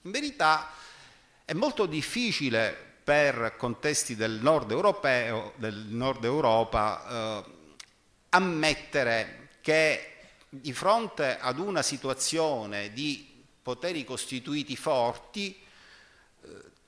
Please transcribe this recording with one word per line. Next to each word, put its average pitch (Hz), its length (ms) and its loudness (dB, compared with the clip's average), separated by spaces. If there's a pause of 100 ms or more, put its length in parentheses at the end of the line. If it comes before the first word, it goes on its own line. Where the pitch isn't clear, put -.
In 185 80 -12
verità 170 580 2 (760)
è - 80 -6
molto 214 340 0
difficile 143 960 0 (240)
per 135 480 2
contesti 127 580 -2
del 110 240 0
nord 135 300 4
europeo, 120 840 0
del 107 180 -6
nord 113 500 -4
Europa, 110 1200 2
eh, - 80 -20 (800)
ammettere 151 1200 2 (120)
che 156 560 2 (300)
di 139 260 -10
fronte 185 640 0
ad 127 180 -2
una 185 240 -2
situazione 127 1120 -2
di 135 500 -8 (200)
poteri 147 400 -4
costituiti 131 720 -6
forti, 147 800 -2
eh, - 960 -20 (380)